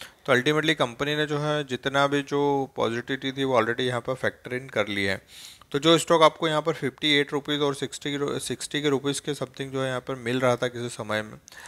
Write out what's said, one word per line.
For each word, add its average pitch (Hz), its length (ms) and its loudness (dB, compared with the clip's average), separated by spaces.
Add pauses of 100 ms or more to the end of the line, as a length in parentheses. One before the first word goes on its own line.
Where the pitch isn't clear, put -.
(260)
तो 139 80 4
अल्टीमेटली 151 420 4
कंपनी 143 400 -2
ने 151 100 0
जो 147 140 -2
है 151 240 0
जितना 135 440 0
भी 143 140 2
जो 139 540 0
पॉजिटिविटी 123 560 -2
थी 135 120 -2
वो 131 160 4
already 117 220 0
यहाँ 123 200 -2
पर 131 120 -4
फैक्टर 117 400 -4
इन 131 160 -8
कर 104 180 0
ली 101 160 -2
है। 98 180 -2 (500)
तो 143 80 -2
जो 160 180 6
स्टॉक 160 240 4
आपको 156 260 6
यहाँ 151 140 0
पर 160 120 -2
फिफ्टी 147 400 -2
एट 143 200 2
रुपीज 147 280 -2
और 139 140 2
सिक्सटी - 360 -8
के 143 60 -4
रु-, 139 220 -2
सिक्सटी - 420 -6
के 147 80 2
रुपीज 139 300 0
के 147 140 -6
समथिंग 135 380 -8
जो 135 100 -2
है 131 80 -2
यहाँ 127 120 -4
पर 135 140 -6
मिल 123 240 -2
रहा 123 160 4
था 127 120 -2
किसी 120 220 -6
समय 107 320 -4
में, 110 180 -14 (280)